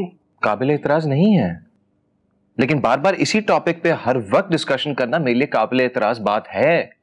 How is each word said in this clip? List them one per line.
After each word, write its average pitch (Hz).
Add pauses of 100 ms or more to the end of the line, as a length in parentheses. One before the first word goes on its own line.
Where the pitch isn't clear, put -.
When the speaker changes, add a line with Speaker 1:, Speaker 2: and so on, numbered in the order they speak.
Speaker 1:
है? 185 (320)
Speaker 2:
काबिल 117
एतराज 151
नहीं 165
है, 90 (920)
लेकिन 135
बार-बार 139
इसी -
टॉपिक 170
पे 170
हर 127
वक्त 131
डिस्कशन 143
करना 127
मेरे 127
लिए 135
काबिल 123
एतराज 113
बात 104
है। 135 (100)